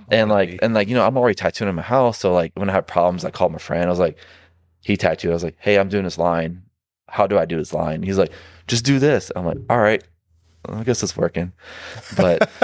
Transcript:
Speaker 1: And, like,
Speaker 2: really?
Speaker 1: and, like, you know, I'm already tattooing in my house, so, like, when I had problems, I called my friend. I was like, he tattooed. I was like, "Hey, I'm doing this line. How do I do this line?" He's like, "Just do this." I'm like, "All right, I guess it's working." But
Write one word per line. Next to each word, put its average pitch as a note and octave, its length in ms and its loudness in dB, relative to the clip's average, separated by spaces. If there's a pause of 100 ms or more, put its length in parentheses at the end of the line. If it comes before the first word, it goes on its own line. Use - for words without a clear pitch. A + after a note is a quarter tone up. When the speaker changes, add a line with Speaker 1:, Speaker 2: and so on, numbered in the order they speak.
(100)
Speaker 1:
And, G#2+ 200 4
like, G2 180 4
Speaker 2:
really? F2+ 140 -12
Speaker 1:
and, A#2 100 2
like, G#2 160 0
you A#2+ 60 -2
know, A#2+ 100 4
I'm B2+ 140 0
already B2 160 2
tattooing G2 340 -2
in F#2 60 -2
my E2 80 -4
house, A#2+ 380 2
so, F#2 120 0
like, E2+ 220 0
when G2 160 -4
I - 20 0
had F#2+ 140 0
problems, F2+ 400 0
I - 40 -8
called F2 220 0
my D#2+ 60 -10
friend. F2 260 -4
I F2 60 0
was F2+ 80 0
like, E2+ 180 0 (640)
he G2+ 160 -2
tattooed. E2+ 360 0
I - 20 0
was E2+ 100 -2
like, E2 140 -8
"Hey, G#2 200 4
I'm G2 120 2
doing G2 140 -2
this E2+ 120 -6
line. E2+ 460 -2 (460)
How G2+ 180 2
do G2+ 120 2
I E2 60 2
do E2 120 -4
this D#2 180 -6
line?" E2 280 -4
He's F#2+ 160 -2
like, F2 140 2 (360)
"Just A#2+ 160 -2
do C#3 160 2
this." C#3 360 2
I'm F#2 80 -6
like, E2 140 -4 (100)
"All A#2+ 120 2
right, G#2+ 220 4 (640)
I A2 160 -8
guess A#2+ 180 0
it's - 140 -6
working." - 360 -4 (640)
But F#3+ 320 4 (160)